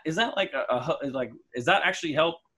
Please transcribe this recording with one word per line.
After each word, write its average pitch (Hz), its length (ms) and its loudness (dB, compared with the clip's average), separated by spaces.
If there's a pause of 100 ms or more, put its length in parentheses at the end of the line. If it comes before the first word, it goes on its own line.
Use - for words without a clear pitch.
is 160 100 -2
that, 226 220 0
like, 190 160 -2
a, 135 160 -2
a 123 160 2
hu-, 143 260 -2
like, 123 220 -4 (240)
is 120 80 -4
that 180 200 4
actually 175 280 0
help? 165 240 2 (220)